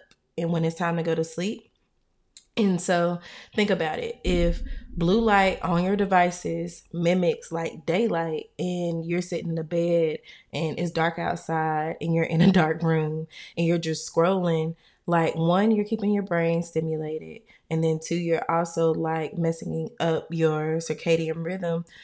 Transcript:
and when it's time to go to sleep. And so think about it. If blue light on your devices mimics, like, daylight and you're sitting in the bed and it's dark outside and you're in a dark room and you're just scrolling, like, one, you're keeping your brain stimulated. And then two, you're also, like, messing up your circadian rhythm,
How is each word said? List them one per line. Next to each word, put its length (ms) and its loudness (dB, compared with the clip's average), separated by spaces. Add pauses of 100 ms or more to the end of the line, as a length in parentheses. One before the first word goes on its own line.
(380)
and 120 0
when 140 2
it's 120 -2
time 200 0
to 60 0
go 120 0
to 100 0
sleep. 440 -6 (840)
And 260 4
so 380 2 (360)
think 160 2
about 280 0
it. 260 -6
If 380 2 (280)
blue 300 2
light 420 4
on 220 0
your 120 0
devices 960 0
mimics, 580 2
like, 360 -8
daylight 720 0
and 480 -2
you're 160 0
sitting 260 -6
in 60 -2
the 100 -2
bed 540 0 (340)
and 260 -4
it's 120 -2
dark 280 0
outside 840 -2
and 120 0
you're 100 2
in 180 2
a 100 8
dark 300 2
room 440 0 (300)
and 100 0
you're 120 2
just 320 -4
scrolling, 640 2 (320)
like, 280 2
one, 360 4
you're 160 2
keeping 260 -2
your 100 0
brain 400 0
stimulated. 800 -6 (300)
And 120 0
then 200 2
two, 140 -4
you're 340 0
also, 420 2
like, 460 -4
messing 500 -2 (100)
up 320 0
your 460 0
circadian 680 -2
rhythm, 420 -4 (180)